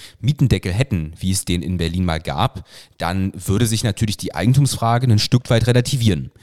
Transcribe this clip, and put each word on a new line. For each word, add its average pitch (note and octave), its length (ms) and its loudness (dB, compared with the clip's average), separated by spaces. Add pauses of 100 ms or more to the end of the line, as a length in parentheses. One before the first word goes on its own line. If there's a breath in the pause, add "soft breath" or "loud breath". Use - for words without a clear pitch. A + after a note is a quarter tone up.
(200 loud breath)
Mietendeckel G#2+ 520 2
hätten, F2+ 460 -2
wie F#2 140 -2
es - 120 -2
den F2 180 -2
in F2+ 140 -4
Berlin E2+ 300 -2
mal D#2+ 140 -2
gab, D#2 460 -4 (300 loud breath)
dann F#2+ 380 -2
würde G#2 320 0
sich A2 180 -2
natürlich G#2+ 320 -2
die - 180 -8
Eigentumsfrage B2 760 2
ein G#2+ 100 6
Stück - 320 0
weit A#2 160 2
relativieren. A#2 640 2 (120 soft breath)